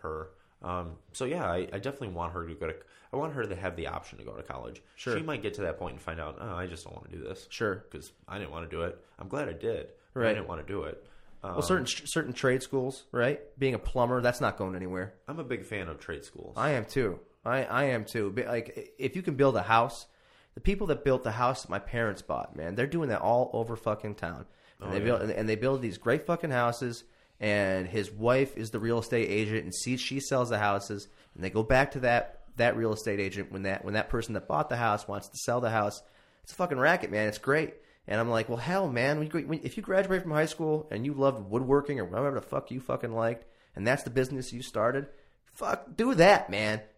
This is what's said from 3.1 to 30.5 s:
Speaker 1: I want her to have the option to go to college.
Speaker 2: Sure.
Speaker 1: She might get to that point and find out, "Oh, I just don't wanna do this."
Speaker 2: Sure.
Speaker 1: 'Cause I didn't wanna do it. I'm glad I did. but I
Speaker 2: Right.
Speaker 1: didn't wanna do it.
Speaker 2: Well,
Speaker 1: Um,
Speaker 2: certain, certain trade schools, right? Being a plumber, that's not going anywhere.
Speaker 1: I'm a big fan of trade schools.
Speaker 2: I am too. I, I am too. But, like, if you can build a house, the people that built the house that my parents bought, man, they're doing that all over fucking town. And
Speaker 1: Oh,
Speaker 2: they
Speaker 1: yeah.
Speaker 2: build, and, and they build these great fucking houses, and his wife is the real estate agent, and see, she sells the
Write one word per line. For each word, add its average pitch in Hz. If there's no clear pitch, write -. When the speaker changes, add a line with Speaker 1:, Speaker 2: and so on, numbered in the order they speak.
Speaker 1:
I -
want 147
her 127
to 98
have 90
the 80
option -
to 52
go 57
to 52
college. 60
Speaker 2:
Sure. -
Speaker 1:
She 160
might 147
get 107
to 101
that 85
point 90
and -
find 82
out, 78
"Oh, 101
I 90
just 82
don't -
wanna -
do 87
this." -
Speaker 2:
Sure. 98
Speaker 1:
'Cause -
I 95
didn't 82
wanna 82
do 82
it. -
I'm 90
glad 131
I 82
did. 92
but 131
I 120
Speaker 2:
Right. 110
Speaker 1:
didn't 104
wanna 78
do 90
it. 76
Speaker 2:
Well, 90
Speaker 1:
Um, 147
Speaker 2:
certain, 139
certain -
trade 131
schools, 131
right? 120
Being 135
a 110
plumber, 123
that's 123
not 107
going 92
anywhere. 92
Speaker 1:
I'm 156
a 156
big 120
fan 98
of 76
trade 76
schools. -
Speaker 2:
I 139
am 123
too. 107
I, 127
I 123
am 123
too. 101
But, 110
like, 117
if 135
you 185
can 165
build 135
a 98
house, 117
the -
people 202
that 143
built 131
the 113
house 123
that -
my 95
parents 113
bought, -
man, 85
they're 120
doing 156
that 107
all 120
over 113
fucking 107
town. 85
And 98
Speaker 1:
Oh, -
Speaker 2:
they 98
Speaker 1:
yeah. 104
Speaker 2:
build, 120
and, 107
and 110
they 110
build 131
these 113
great 131
fucking 165
houses, 120
and 98
his 101
wife 123
is 110
the 117
real 117
estate 113
agent, 107
and 90
see, 127
she 131
sells 123
the 110